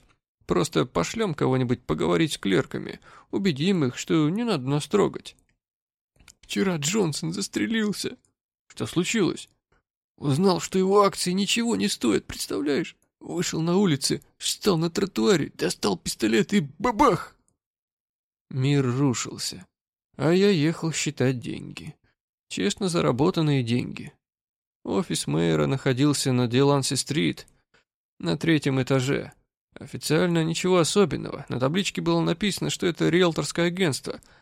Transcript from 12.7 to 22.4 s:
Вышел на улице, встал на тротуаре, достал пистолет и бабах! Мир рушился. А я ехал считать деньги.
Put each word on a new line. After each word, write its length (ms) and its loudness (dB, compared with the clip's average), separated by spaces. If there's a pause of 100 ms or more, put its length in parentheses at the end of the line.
Вышел 420 -4
на 160 0
улице, 440 0 (160)
встал 400 0
на 120 0
тротуаре, 640 0
достал 420 -2
пистолет 560 0
и 60 4 (200)
бабах! 560 2 (1160)
Мир 360 2
рушился. 800 0 (520)
А 140 2
я 180 4
ехал 420 0
считать 480 0
деньги. 560 -12 (540)